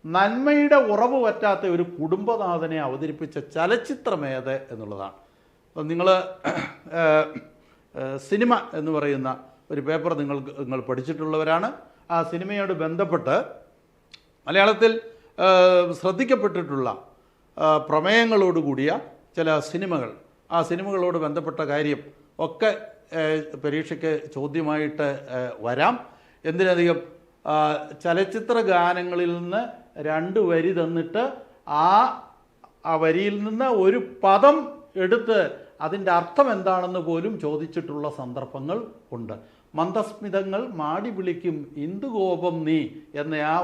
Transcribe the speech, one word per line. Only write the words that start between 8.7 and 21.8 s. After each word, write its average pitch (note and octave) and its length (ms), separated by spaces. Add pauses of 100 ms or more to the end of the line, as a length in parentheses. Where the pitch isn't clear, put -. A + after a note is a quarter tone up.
എന്ന് D#3 180
പറയുന്ന C#3 340 (420)
ഒരു A2 160
പേപ്പർ D#3+ 320
നിങ്ങൾക്ക്, C#3 320 (120)
നിങ്ങൾ C3 240
പഠിച്ചിട്ടുള്ളവരാണ്. D#3 800 (460)
ആ - 20 (160)
സിനിമയോട് F#3+ 420 (100)
ബന്ധപ്പെട്ട് E3 520 (1080)
മലയാളത്തിൽ, G#3+ 460 (540)
ഏഹ്, F3+ 400 (140)
ശ്രദ്ധിക്കപ്പെട്ടിട്ടുള്ള, F3+ 880 (680)
ആ, D#3 100 (220)
പ്രമേയങ്ങളോടുകൂടിയ E3+ 1120 (380)
ചില D#3+ 200 (120)
സിനിമകൾ, E3+ 400 (440)
ആ E3+ 40 (100)
സിനിമകളോട് F3+ 560
ബന്ധപ്പെട്ട D#3 360 (120)
കാര്യം D3 300 (440)